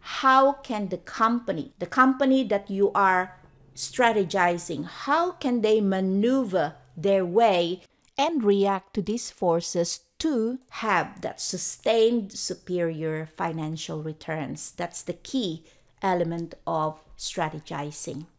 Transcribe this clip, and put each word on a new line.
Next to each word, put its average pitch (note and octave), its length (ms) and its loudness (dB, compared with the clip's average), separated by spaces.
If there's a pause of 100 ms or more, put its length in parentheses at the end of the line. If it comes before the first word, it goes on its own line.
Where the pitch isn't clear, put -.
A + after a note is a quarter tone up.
how C4+ 520 4
can G#3 360 -6
the F3 80 -4
company, A3 800 -2
the F3+ 60 -4
company C4 580 4
that G3+ 260 -2
you G3 240 2
are F#3+ 440 2 (360)
strategizing, F3+ 1120 0
how E4 460 0
can B3 300 -2
they G#3+ 180 4
maneuver F#3+ 960 0 (220)
their F#3+ 280 2
way F3+ 560 2 (360)
and D4 260 0
react G3 520 2
to G#3 60 -2
these G#3+ 300 -6
forces E3+ 680 -2 (180)
to B3+ 400 -2 (100)
have - 520 -2
that - 180 -8
sustained A3 920 0
superior D#3+ 920 -4
financial D#3+ 800 -6
returns. D#3 680 -8
That's - 300 -8
the F3+ 120 -8
key F3+ 500 -6 (380)
element E3+ 520 -2 (140)
of D#3 340 -2 (160)
strategizing. D3+ 1080 -8 (140)